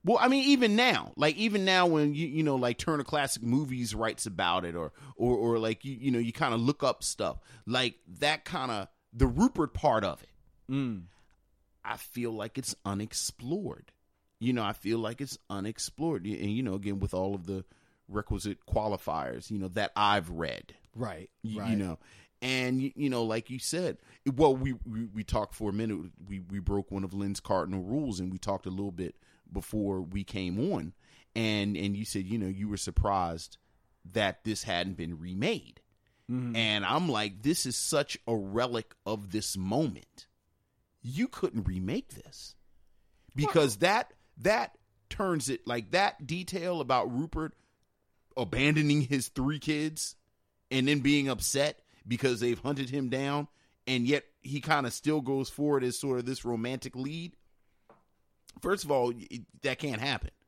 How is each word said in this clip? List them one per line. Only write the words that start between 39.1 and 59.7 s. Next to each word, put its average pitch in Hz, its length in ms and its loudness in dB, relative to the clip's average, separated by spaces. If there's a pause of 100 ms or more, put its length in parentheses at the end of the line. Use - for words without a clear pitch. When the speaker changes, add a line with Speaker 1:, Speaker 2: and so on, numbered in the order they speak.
Speaker 1:
this 104 260 -2
moment. 104 720 -4 (760)
You 151 260 -2
couldn't - 380 -2
remake 95 440 -4
this." - 440 -18 (800)
Because 143 460 4
Speaker 2:
Well 175 100 6
Speaker 1:
that, 226 220 0 (260)
that 208 400 0 (300)
turns 170 400 0
it, - 180 -4
like, 113 260 -4
that 185 340 2
detail 175 540 -4
about 123 340 2
Rupert 160 400 -4 (840)
abandoning 147 680 4
his 127 260 0
three 139 300 0
kids 151 580 -2 (540)
and 131 180 2
then 147 120 4
being 139 280 4
upset 139 520 -2 (260)
because 120 340 0
they've 120 180 2
hunted 135 320 -4
him 135 200 -2
down, 139 380 -2 (380)
and 123 200 2
yet 143 180 2 (180)
he 135 180 -6
kinda 143 300 0
still 151 300 0
goes 135 300 -2
forward 143 340 2
as 123 140 -2
sort 131 200 0
of 120 80 -4
this 131 180 -6
romantic 120 520 -4
lead. 160 400 -8 (1300)
First 185 220 -2
of 147 60 -6
all, 123 200 2
it, 117 320 -10 (200)
that 131 160 -2